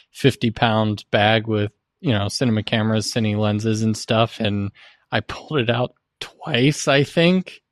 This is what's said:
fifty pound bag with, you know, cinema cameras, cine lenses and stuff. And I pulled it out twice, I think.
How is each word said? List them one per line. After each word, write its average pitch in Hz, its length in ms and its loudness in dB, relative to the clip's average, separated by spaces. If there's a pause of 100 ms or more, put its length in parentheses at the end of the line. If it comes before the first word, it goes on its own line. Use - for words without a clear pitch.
(120)
fifty - 400 0
pound 110 600 0
bag 107 360 2
with, 104 240 -2 (300)
you 147 100 -2
know, 101 160 0
cinema 110 360 0
cameras, 110 480 0
cine 107 260 -2
lenses 107 460 0
and 110 120 0
stuff. 113 440 -2
And 101 320 -2 (400)
I 120 100 -2
pulled - 380 -6
it 117 100 0
out 120 260 -2 (240)
twice, - 680 -2
I 143 160 4
think. 175 580 0 (100)